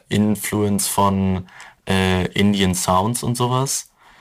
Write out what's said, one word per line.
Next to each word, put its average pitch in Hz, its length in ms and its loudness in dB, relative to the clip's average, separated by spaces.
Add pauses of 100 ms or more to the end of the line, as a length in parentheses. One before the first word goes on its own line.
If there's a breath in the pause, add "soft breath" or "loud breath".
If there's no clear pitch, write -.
Influence 101 800 0
von, 95 580 0 (420 loud breath)
äh, 92 440 2
Indian 101 420 2
Sounds 95 480 0
und 123 140 -2
sowas. 127 540 -2 (300 soft breath)